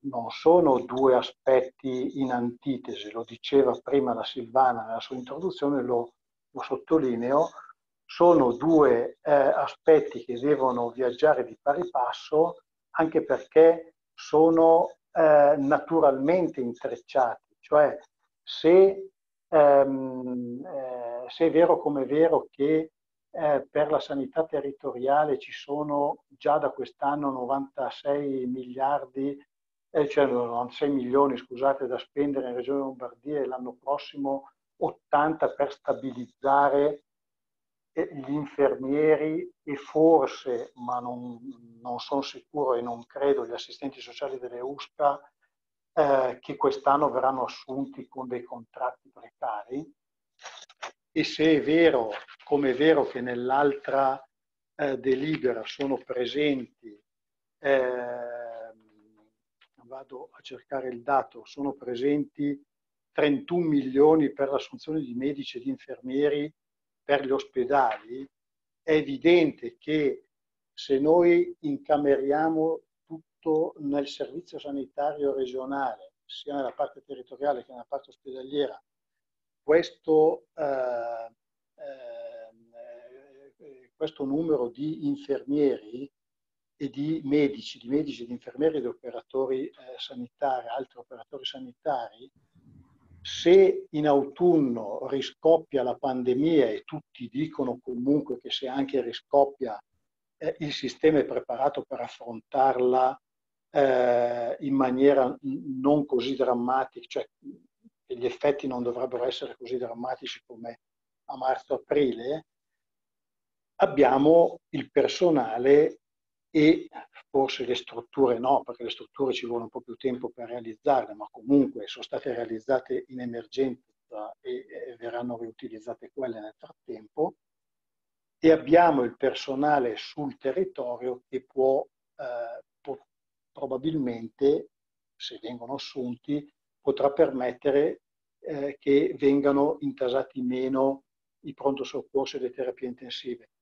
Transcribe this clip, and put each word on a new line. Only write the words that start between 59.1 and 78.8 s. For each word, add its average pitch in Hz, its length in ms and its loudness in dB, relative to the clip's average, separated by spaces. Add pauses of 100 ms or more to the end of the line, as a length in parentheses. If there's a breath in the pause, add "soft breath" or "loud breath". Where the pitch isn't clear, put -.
vado 131 400 -16
a - 80 -20
cercare 131 480 -8
il 120 140 -10
dato, 131 420 0
sono 139 300 -6
presenti 143 840 -2 (540)
trentuno 151 560 0
milioni 143 640 4
per 135 160 -2
l'assunzione 143 520 -6
di 123 140 -10
medici 135 440 -6
e - 20 -10
di 131 80 -8
infermieri 139 800 -4 (640)
per 139 140 0
gli 127 40 -4
ospedali, 127 960 -2 (560)
è 160 100 -2
evidente 147 840 2
che 147 520 -4 (440)
se - 260 -2
noi 175 600 4
incameriamo 147 1200 0 (240)
tutto 160 760 -4
nel 143 280 -2
servizio - 500 -12
sanitario 143 760 -4
regionale, 131 800 -6 (100)
sia - 300 -14
nella 131 180 -6
parte 139 320 -6
territoriale 127 600 -8
che 131 60 -20
nella 120 140 -18
parte - 220 -10
ospedaliera, 131 720 -8 (800)